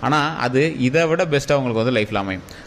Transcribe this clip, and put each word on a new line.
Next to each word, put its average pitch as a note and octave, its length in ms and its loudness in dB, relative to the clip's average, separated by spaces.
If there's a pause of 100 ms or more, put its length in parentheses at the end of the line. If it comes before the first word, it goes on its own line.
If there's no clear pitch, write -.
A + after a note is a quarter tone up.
ஆனா D3 340 0
அது C3 440 0
இதை D3+ 280 2
விட E3+ 180 2
பெஸ்ட்டா D3 280 0
உங்களுக்கு B2 300 0
வந்து A#2+ 160 2
லைஃப்ல G#2+ 160 -2
அமையும். F#2+ 260 -4 (260)